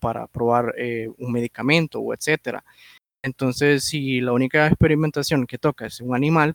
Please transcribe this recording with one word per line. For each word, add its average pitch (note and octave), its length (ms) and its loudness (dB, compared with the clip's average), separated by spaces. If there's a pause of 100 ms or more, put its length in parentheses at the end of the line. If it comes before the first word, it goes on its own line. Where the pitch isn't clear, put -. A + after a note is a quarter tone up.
para A#2 280 -4
probar, A#2 500 0
eh, A#2 300 -6 (100)
un B2 140 -6
medicamento A#2+ 680 0
o A2+ 140 -6
etcétera. - 500 -6 (580)
Entonces, C3+ 640 0
si C3+ 360 -2
la B2 120 0
única C3 340 4
experimentación D3+ 800 2
que B2 120 -10
toca C#3+ 280 -2
es - 140 -12
un B2 140 -4
animal D3+ 400 2